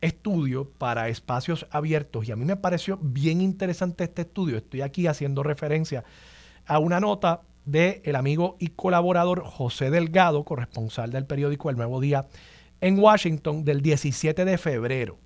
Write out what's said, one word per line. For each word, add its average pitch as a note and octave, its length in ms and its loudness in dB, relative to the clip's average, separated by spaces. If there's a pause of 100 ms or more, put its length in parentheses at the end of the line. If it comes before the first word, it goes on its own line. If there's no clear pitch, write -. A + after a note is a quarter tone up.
estudio D3 680 -2
para A#2 400 -2
Espacios B2+ 640 -4
Abiertos D3+ 560 -2
y A#2 40 -6
a G#2+ 40 -4
mí A#2+ 100 -4
me F#3 100 0
pareció F#3 460 -2
bien D#3 400 0
interesante F#3 600 -2
este E3+ 180 -6
estudio. E3 360 -4
Estoy B2+ 240 -8
aquí C#3 260 -2
haciendo C#3 360 -2
referencia D3+ 600 -2 (640)
a D3+ 100 2
una E3+ 220 2
nota G3 420 0 (240)
de E3+ 400 2
el D3 100 -2
amigo D#3 440 0
y F3 80 -4
colaborador F3+ 760 2
José C3 460 -4
Delgado, E3 560 4
corresponsal A#2 680 -6
del C3+ 140 -4
periódico C#3+ 440 -2
El C3 80 -2
Nuevo A#2+ 220 -4
Día C#3 280 0 (520)
en F#3+ 200 4
Washington, D#3+ 680 4
del C#3+ 160 2
diecisiete D#3 640 0
de F#3+ 140 2
febrero. B2 680 -2